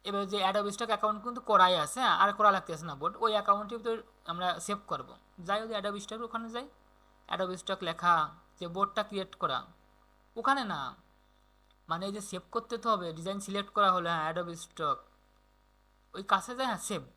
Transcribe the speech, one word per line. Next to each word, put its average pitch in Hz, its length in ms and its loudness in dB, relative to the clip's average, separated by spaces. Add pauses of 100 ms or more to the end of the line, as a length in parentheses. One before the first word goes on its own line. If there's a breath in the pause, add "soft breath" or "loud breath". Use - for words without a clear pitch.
এবার 202 220 -2
যে 202 160 -4
Adobe 202 300 2
Stock 226 140 -6
অ্যাকাউন্ট 214 360 0
কিন্তু 240 180 -8
করাই 185 360 8
আছে, 156 240 -2
হ্যাঁ, 202 180 4
আর 196 140 6
করা 208 180 8
লাগতেছে 170 340 -2
না 151 100 -8
বোর্ড, 156 260 -2
ওই 220 120 4
অ্যাকাউন্টে 208 460 2
তো 226 120 -4 (360)
আমরা 175 220 -2 (120)
সেভ 202 260 -4
করব। 135 220 -6 (300)
যাই, 196 240 -2
ওই 226 120 -8
Adobe 202 260 -4
Stock 220 220 -10
ওখানে 226 280 -8
যাই, 240 160 -8 (640)
Adobe 185 280 -4
Stock 190 260 -6
লেখা 170 320 4 (420)
যে 180 120 -8
বোর্ডটা 196 340 0
ক্রিয়েট 196 320 -6
করা, 135 240 -2 (800)
ওখানে 262 280 2
না, 170 160 -4 (1080)
মানে 170 180 -2
এই 202 60 -4
যে 208 80 -6
সেভ 190 300 -8
করতে 226 280 -4
তো 214 120 -6
হবে, 180 220 0
ডিজাইন 180 280 -6
সিলেক্ট 196 300 -6
করা 202 200 6
হলো, 175 180 0
হ্যাঁ, 160 180 0
Adobe 170 300 -4
Stock, 147 420 -4 (1160)
ওই 190 80 -8
কাছে 196 340 0
যাই, 254 100 -2
হ্যাঁ, 220 120 -2
সেভ। 170 240 -6 (140)